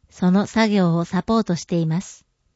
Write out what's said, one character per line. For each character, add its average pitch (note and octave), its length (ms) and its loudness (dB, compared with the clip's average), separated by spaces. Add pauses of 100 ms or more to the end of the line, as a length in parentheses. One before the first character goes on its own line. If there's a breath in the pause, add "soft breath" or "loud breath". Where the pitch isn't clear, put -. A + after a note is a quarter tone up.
そ - 220 -2
の F#3+ 160 2
作 A3 220 0
業 F#3 280 2
を E3+ 80 -2
サ F3 200 -4
ポ A3+ 160 0
ー - 20 0
ト F3 140 -4
し - 80 -10
て F3+ 120 -4
い E3 100 0
ま D#3+ 140 -2
す。 - 240 -16 (320)